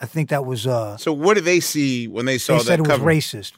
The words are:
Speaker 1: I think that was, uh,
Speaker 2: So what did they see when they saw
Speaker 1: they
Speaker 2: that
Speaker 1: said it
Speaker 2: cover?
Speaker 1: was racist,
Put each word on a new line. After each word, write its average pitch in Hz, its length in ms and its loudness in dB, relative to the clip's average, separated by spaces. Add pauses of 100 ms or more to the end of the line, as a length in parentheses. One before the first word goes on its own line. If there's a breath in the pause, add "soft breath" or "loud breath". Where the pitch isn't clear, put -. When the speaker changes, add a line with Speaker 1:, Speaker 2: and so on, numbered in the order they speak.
Speaker 1:
I 123 40 -10
think 156 240 -4
that 139 160 -2
was, 123 200 -6
uh, 113 320 -2
Speaker 2:
So - 140 -4
what 160 240 2
did 185 80 0
they 175 160 4
see 131 480 -2
when 113 180 -4
they 131 120 0
saw 131 160 0
Speaker 1:
they 123 60 4
Speaker 2:
that 117 60 2
Speaker 1:
said 160 140 2
it 160 60 2
Speaker 2:
cover? 143 200 2
Speaker 1:
was 160 120 4
racist, 113 400 -6